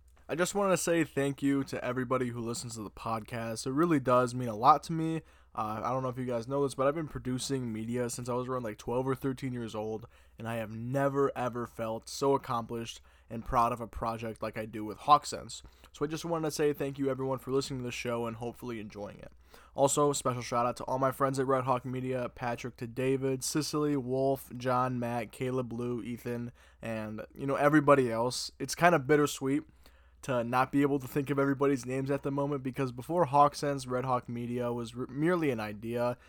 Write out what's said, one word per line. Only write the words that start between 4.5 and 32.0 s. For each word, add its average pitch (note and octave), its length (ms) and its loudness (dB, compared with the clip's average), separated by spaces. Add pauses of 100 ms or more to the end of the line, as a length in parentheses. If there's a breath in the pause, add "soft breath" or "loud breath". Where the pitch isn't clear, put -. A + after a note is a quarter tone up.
lot C#3 300 8
to E3 80 -4
me. D#3+ 240 -2 (360 soft breath)
Uh, G#2+ 300 -4
I G#2 80 0
don't C3 120 -2
know C3 60 -2
if B2 80 -6
you C3 80 -4
guys A#2 220 -2
know C#3 160 0
this, C3+ 100 0
but C3+ 140 2
I've D3 80 2
been E3 120 -4
producing B2+ 640 -4
media A#2 380 -2
since A#2+ 180 -8
I B2 60 -2
was B2 140 -2
around, B2+ 160 -4
like, A2 160 -8
twelve B2+ 280 -2
or C3+ 60 2
thirteen C3 400 -4
years A#2 220 -6
old, A2 320 -6 (320 soft breath)
and A2+ 100 -8
I A#2 60 -4
have A2 160 -4
never, C3+ 680 2
ever B2 300 -4
felt A2+ 420 -6
so C#3 240 2
accomplished A#2 680 -4 (280 soft breath)
and A2+ 160 -10
proud A#2+ 260 2
of A#2+ 100 -6
a A2+ 60 -10
project A2+ 560 -6
like A2 140 -6
I A2 80 -6
do G#2+ 180 -8
with G#2 140 -8
Hawk D3 280 6
Sense. - 380 -10 (300 loud breath)
So - 100 -6
I D3 60 0
just D#3 160 -6
wanted D#3+ 220 0
to D3 40 -2
say D3 220 2
thank C#3 260 -6
you, C3+ 100 2
everyone, C3 300 -2
for B2+ 120 -8
listening C3+ 280 0
to B2 60 -6
the A#2+ 60 -6
show A#2+ 360 -4
and A2+ 80 -6
hopefully A#2 460 -8
enjoying G2+ 360 -12
it. - 140 -16 (420 loud breath)
Also, C#3+ 380 4
special B2+ 300 -2
shout A#2+ 240 0
out A#2+ 120 0
to - 60 -10
all C3 160 -2
my C3+ 120 4
friends C3+ 280 0
at C3 80 2
Red C3 160 2
Hawk B2+ 220 0
Media, B2+ 500 -4
Patrick A#2+ 420 -6
to B2+ 80 -8
David, C3 580 0
Cicely, D3+ 520 0
Wolf, C3 600 0
John, B2+ 420 0
Matt, A#2 320 -2
Caleb, B2+ 400 -4
Lou, A#2+ 320 -4
Ethan, A#2+ 480 -8 (300 soft breath)
and, G#2+ 400 -6 (120)
you C#3 140 -6
know, C#3 80 0
everybody C#3+ 560 6
else. A#2 480 -2
It's C#3 160 -4
kinda E3+ 240 6
bittersweet C#3+ 640 2 (600 soft breath)
to B2 200 0
not B2+ 280 2
be C#3+ 100 4
able C#3+ 180 4
to B2+ 80 -10
think C#3 220 -2
of C#3+ 100 0
everybody's C#3 460 2
names C3+ 260 -2